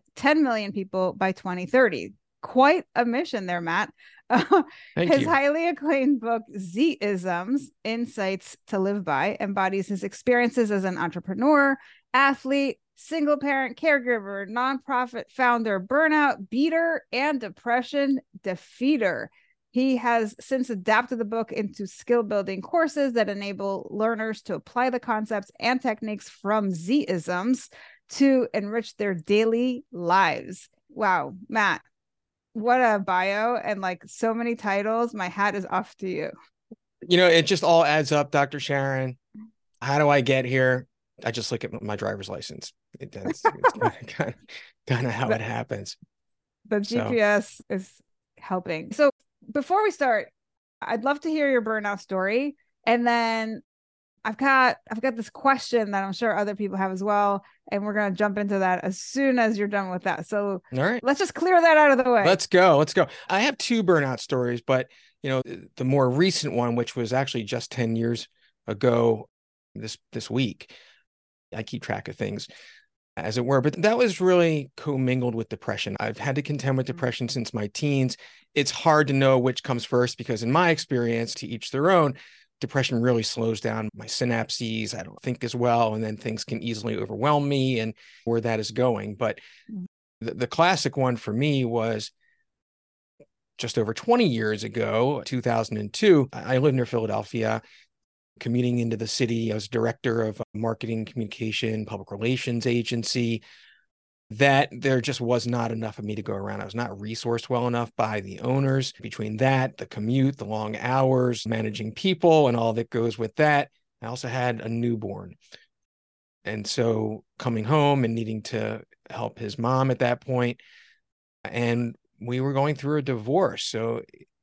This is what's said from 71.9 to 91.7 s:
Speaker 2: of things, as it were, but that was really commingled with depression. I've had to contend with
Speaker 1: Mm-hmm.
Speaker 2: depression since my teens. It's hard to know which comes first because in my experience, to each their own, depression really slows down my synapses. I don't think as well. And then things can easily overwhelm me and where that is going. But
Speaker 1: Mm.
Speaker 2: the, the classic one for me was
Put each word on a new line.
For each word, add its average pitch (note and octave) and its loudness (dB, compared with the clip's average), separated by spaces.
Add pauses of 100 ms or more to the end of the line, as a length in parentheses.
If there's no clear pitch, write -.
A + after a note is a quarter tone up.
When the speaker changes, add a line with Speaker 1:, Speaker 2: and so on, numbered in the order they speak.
Speaker 2:
of - -12
things, G2+ -6 (720)
as G#2 -4
it B2 0
were, C3+ 4
but D3 0
that G#3+ 4
was A3 2
really E3+ 4
commingled B2+ 0
with A2+ -6
depression. G2+ -6
I've A2+ -4
had C3+ -4
to D3 0
contend C#3 -2
with C3 0
Speaker 1:
Mm-hmm. - -6
Speaker 2:
depression B2 -4
since - -6
my G#2 -2
teens. C3+ 0 (400)
It's C#3+ 2
hard D3+ 4
to C#3 0
know C3+ 6
which B2+ 0
comes A#2+ -2
first B2 0
because A2+ -6
in A#2 0
my E3+ 4
experience, A#2+ -2
to - -12
each - -10
their D3 2
own, D3+ 4 (460)
depression C3 0
really A#2+ 2
slows A2+ -2
down A2 -4
my A2 -16
synapses. A2+ -4
I - -10
don't - -18
think B2+ -6
as A#2+ -6
well. A#2+ 2
And A2 -2
then G#2+ -6
things A2 -8
can - -6
easily A2 -4
overwhelm A#2+ 0
me C3 0
and A2 -4 (300)
where A#2 0
that A2+ 0
is G#2+ -6
going. G#2+ 0
But G#2+ -4 (280)
Speaker 1:
Mm. F#3+ -10 (360)
Speaker 2:
the, A2 -6
the A#2+ -4
classic E3+ 2
one B2+ 0
for G#2+ -8
me C3+ 0
was A2+ -4 (1500)